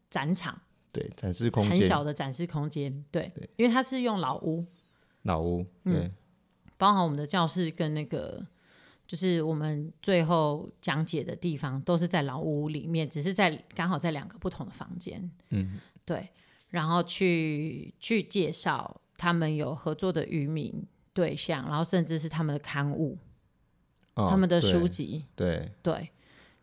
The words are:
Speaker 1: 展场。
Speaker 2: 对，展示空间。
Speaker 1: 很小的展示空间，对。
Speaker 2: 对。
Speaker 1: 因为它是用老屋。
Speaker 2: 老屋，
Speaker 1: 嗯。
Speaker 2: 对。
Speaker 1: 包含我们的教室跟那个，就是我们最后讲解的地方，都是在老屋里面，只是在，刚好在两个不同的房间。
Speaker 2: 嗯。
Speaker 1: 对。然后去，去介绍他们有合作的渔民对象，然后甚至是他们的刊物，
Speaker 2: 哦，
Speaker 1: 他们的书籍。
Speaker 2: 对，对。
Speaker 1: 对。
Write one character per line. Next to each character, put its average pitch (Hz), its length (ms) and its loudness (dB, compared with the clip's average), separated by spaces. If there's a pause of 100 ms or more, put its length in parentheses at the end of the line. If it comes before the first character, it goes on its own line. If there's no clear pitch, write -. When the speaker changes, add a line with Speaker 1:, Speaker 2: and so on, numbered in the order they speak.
Speaker 1:
展 147 240 0
场。 170 260 -6 (320)
Speaker 2:
对， - 240 -6
展 90 180 -4
示 117 180 2
空 110 120 4
间。 104 80 4
Speaker 1:
很 180 100 6
小 151 220 6
的 147 100 -2
展 135 200 -4
示 175 140 -4
空 151 220 -2
间， 143 420 -4
对。 175 240 -2
Speaker 2:
对。 - 220 -12
Speaker 1:
因 233 100 6
为 226 40 6
它 254 120 2
是 254 180 -4
用 220 180 0
老 139 180 -2
屋。 170 280 -2 (580)
Speaker 2:
老 82 180 2
屋， 87 240 0 (180)
Speaker 1:
嗯。 180 100 2
Speaker 2:
对。 92 180 0 (640)
Speaker 1:
包 202 160 6
含 190 100 4
我 165 60 2
们 143 80 -2
的 147 100 -4
教 175 180 2
室 165 240 0
跟 160 240 -2
那 151 120 -2
个， - 420 -6 (580)
就 - 120 -8
是 175 260 2
我 160 100 0
们 151 380 -2 (100)
最 175 220 4
后 156 460 2 (100)
讲 156 260 0
解 156 160 -2
的 - 140 -6
地 160 220 -2
方， 135 240 -4
都 175 160 2
是 170 100 2
在 170 140 2
老 139 180 -4
屋 151 300 -2
里 151 180 -6
面， 160 220 0
只 147 120 -4
是 190 120 0
在， 175 280 2 (140)
刚 175 140 -2
好 156 100 0
在 165 120 0
两 143 160 -6
个 - 120 -18
不 185 100 -4
同 - 160 -8
的 - 60 -14
房 - 260 -12
间。 180 320 -10 (200)
Speaker 2:
嗯。 95 280 -2 (280)
Speaker 1:
对。 165 240 -6 (400)
然 160 180 -2
后 170 160 4
去， 156 960 0
去 220 240 2
介 160 280 0
绍 - 500 -4 (160)
他 170 160 2
们 156 220 2
有 151 200 -2
合 - 180 -4
作 185 200 0
的 156 140 0
渔 156 200 -2
民 - 380 -6 (280)
对 156 220 2
象， 151 320 -4
然 151 80 -2
后 160 80 2
甚 170 220 2
至 165 120 -2
是 156 120 -4
他 156 140 -2
们 147 100 0
的 147 60 -2
刊 143 320 -2
物， 165 260 -2 (960)
Speaker 2:
哦， - 160 2
Speaker 1:
他 190 80 6
们 185 100 6
的 170 140 6
书 170 260 6
籍。 147 380 -4 (100)
Speaker 2:
对， 87 340 0 (120)
对。 165 120 0
Speaker 1:
对。 - 160 -6 (540)